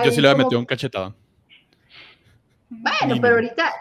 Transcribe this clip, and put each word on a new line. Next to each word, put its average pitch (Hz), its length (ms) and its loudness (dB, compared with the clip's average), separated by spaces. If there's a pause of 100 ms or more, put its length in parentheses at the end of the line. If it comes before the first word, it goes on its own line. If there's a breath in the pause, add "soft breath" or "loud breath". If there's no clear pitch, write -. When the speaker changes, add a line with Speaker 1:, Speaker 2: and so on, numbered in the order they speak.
Speaker 1:
Yo 240 80 4
sí 240 60 0
Speaker 2:
Ahí 151 40 2
Speaker 1:
le 139 60 6
había 139 60 6
Speaker 2:
como 135 100 2
Speaker 1:
metido 131 160 0
un 120 60 -6
cachetado. 107 500 -6 (1500 loud breath)
Speaker 2:
Bueno, 226 360 -6
Speaker 1:
Mínimo. 240 180 0
Speaker 2:
pero 240 140 4
ahorita 247 460 -2